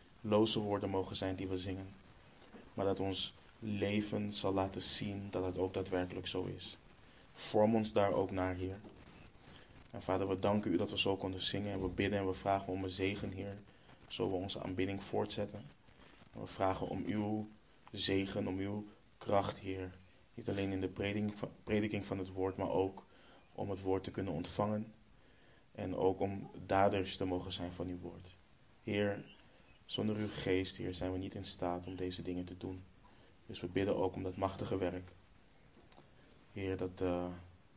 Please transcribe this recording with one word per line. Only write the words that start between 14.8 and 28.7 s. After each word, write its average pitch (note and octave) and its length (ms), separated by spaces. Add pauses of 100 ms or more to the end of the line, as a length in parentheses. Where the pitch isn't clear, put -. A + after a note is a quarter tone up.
voortzetten. G#2 600 (680)
En - 80
we G#2 60
vragen F#2+ 420
om F#2+ 180
uw G#2+ 420 (420)
zegen, G2 560
om F#2+ 120
uw G2+ 280 (320)
kracht, G2+ 400
Heer. F#2+ 400 (360)
Niet A#2 140
alleen G2 240
in F#2+ 80
de F#2 80
predik-, G#2 520 (240)
prediking G#2+ 420
van G2+ 120
het F#2+ 100
woord, F#2+ 280
maar G2 140
ook F#2+ 360 (460)
om G2+ 180
het G2 100
woord F#2+ 240
te G2 60
kunnen F#2+ 220
ontvangen. G#2+ 600 (800)
En G2 240
ook F#2+ 240
om G2 300 (160)
daders G2 500
te G2 80
mogen F#2 280
zijn F2 200
van F2+ 140
uw F2+ 120
woord. F2+ 380 (460)